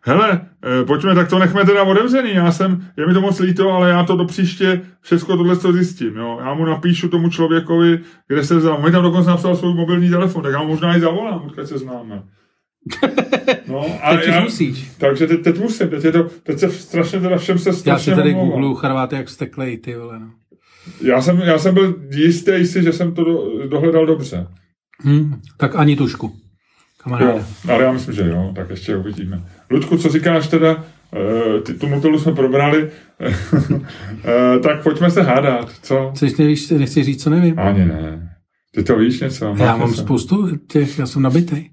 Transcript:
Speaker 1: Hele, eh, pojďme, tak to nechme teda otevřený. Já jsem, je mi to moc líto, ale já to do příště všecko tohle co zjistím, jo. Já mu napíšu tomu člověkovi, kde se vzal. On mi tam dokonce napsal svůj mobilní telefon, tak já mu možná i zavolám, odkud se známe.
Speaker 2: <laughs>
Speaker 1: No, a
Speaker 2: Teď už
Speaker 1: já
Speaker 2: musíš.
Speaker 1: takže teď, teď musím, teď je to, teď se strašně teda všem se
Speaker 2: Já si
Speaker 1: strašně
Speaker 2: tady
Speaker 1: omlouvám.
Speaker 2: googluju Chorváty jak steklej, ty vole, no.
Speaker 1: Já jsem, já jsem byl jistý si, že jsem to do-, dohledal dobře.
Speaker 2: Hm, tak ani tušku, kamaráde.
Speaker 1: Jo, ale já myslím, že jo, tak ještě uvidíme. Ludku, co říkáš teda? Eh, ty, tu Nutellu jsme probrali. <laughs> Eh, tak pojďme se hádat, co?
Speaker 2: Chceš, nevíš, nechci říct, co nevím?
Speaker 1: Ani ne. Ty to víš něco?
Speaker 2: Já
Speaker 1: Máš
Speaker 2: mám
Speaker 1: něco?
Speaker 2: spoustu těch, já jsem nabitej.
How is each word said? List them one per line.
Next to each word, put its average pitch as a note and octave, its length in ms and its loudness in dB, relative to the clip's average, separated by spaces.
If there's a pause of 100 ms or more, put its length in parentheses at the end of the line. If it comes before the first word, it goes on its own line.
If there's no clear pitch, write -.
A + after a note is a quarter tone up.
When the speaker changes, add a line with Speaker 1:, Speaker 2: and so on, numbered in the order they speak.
Speaker 1:
Hele, F3+ 360 2 (420)
eh, - 20 0
pojďme, D3 300 0
tak F3 160 4
to F#3 80 2
nechme F#3+ 260 2
teda G3 180 4
otevřený. A#3 520 2
Já E3+ 180 2
jsem, F#3 340 -2 (100)
je D3+ 100 -2
mi F3+ 80 4
to G3 60 4
moc G3 200 0
líto, F#3 320 2
ale F3+ 180 2
já F3 140 2
to F3+ 120 0
do F3 80 0
příště F#3 560 0 (200)
všecko F3 360 0
tohle F3 200 2
co F3+ 160 0
zjistím, E3+ 440 -2
jo. A#2 240 -8
Já C3+ 140 -6
mu D#3+ 100 -2
napíšu E3+ 440 0
tomu E3+ 220 0
člověkovi, E3 720 2 (280)
kde C#3+ 160 -2
se E3+ 120 2
vzal. D#3+ 180 2
On D3 100 -4
mi E3 60 4
tam F3+ 120 4
dokonce F3 280 4
napsal F3 260 2
svůj F3 180 0
mobilní F3 360 2
telefon, F3 320 0
tak C#3 100 -4
já C#3+ 100 -2
mu D#3 60 -4
možná E3+ 280 0
i E3+ 40 4
zavolám, F3 460 -2
odkud C#3+ 220 -12
se C#3+ 100 -8
známe. A#2 480 -12
Speaker 2:
<laughs> - 840 -8 (560)
Speaker 1:
No, C#3+ 180 -6 (160)
a D3 80 0
Speaker 2:
Teď E3+ 100 4
už E3 60 0
Speaker 1:
já E3+ 140 2
Speaker 2:
musíš. - 580 -4
Speaker 1:
takže C#3 280 2
teď, E3 180 0
teď E3+ 160 2
musím, A3 280 -2
teď D3 160 -6
je D#3+ 80 4
to, E3 120 2 (180)
teď D3 160 -6
se F3+ 120 0
strašně - 500 -4
teda F3+ 180 0
všem F3+ 200 -2
se G3 100 0
Speaker 2:
Já F3 60 2
si - 60 -6
Speaker 1:
strašně C#3 340 0
Speaker 2:
tady D#3+ 160 4
Speaker 1:
omlouvám. - 200 0
Speaker 2:
googluju C3+ 240 -2
Chorváty C3 420 -4
jak C3 120 -10
steklej, B2+ 500 -10
ty A#2 180 -12
vole, A#2 220 -16
no. A2 120 -18 (680)
Speaker 1:
Já B2+ 220 2
jsem, F3 160 4
já E3+ 200 2
jsem F3+ 160 2
byl F#3 360 2
jistý E3+ 560 2
si, F#3 160 0
že E3 100 2
jsem E3+ 220 -2
to F3 100 0
do-, D#3+ 440 -4
dohledal D#3+ 380 2
dobře. C3 400 -4 (580)
Speaker 2:
Hm, D3 360 0 (160)
tak - 200 -2
ani D3 200 4
tušku, A#2 400 -4 (680)
kamaráde. B2 360 0
Speaker 1:
Jo, G#2 60 -6 (300)
ale A#2+ 100 4
já B2+ 80 2
myslím, - 220 -6
že F#2+ 140 -2
jo, F2+ 280 -4
tak F#2 140 -12
ještě G2 260 -6
uvidíme. F#2 480 -8 (260)
Ludku, D3+ 280 0
co E3+ 100 0
říkáš D#3 400 0
teda? D#3+ 360 2 (720)
Eh, - 40 0
ty, - 140 -8
tu C#3+ 140 -4
Nutellu D3+ 300 2
jsme D#3 140 2
probrali. D3 580 2 (300)
<laughs> - 100 -4 (960)
Eh, B2 340 4
tak D3 240 0
pojďme F3+ 280 2
se F#3+ 120 2
hádat, B2+ 480 2 (120)
co? C3+ 320 -2
Speaker 2:
Chceš, C#3 220 0
nevíš, D3+ 340 2
nechci C#3+ 340 2
říct, C3 180 -2
co D3+ 80 0
nevím? E3+ 280 2
Speaker 1:
Ani F#2+ 260 2
ne. D#2+ 460 -4 (440)
Ty G#2+ 100 -2
to A#2 120 2
víš A#2 240 0
něco? - 240 -6
Speaker 2:
Já G#2 80 -4
Speaker 1:
Máš A2+ 280 2
Speaker 2:
mám A#2 100 0
Speaker 1:
něco? A2 120 -4
Speaker 2:
spoustu D#3+ 540 -2
těch, - 420 -2
já C3 80 -4
jsem C3+ 160 -2
nabitej. D3+ 500 0